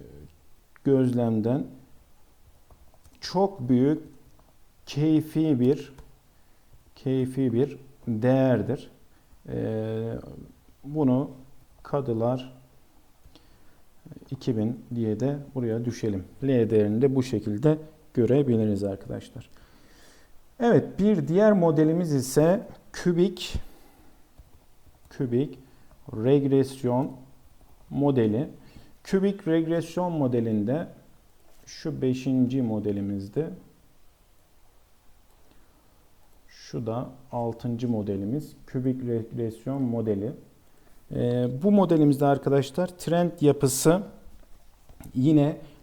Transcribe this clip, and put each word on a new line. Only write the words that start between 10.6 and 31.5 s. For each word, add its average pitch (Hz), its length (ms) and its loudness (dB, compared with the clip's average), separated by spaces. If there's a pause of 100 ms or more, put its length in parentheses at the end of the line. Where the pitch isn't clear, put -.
bunu 139 480 0 (520)
kadılar 127 720 -4 (1800)
iki 127 260 -4
bin 110 280 -4 (100)
diye 107 240 -2
de 143 180 -2 (180)
buraya 117 300 -4
düşelim. 107 380 -4 (200)
L 135 40 -2
değerini 110 540 2
de 135 140 2
bu 131 80 2
şekilde 113 540 0 (360)
görebiliriz 113 720 2
arkadaşlar. 107 640 -10 (1120)
Evet, 226 400 2
bir 185 280 2
diğer 208 260 6
modelimiz 160 600 2
ise 156 540 2 (260)
kübik, 175 600 0 (1500)
kübik 131 500 -4 (540)
regresyon 131 1000 2 (800)
modeli. 135 600 2 (540)
Kübik 196 440 0
regresyon 165 640 0
modelinde 123 760 0 (800)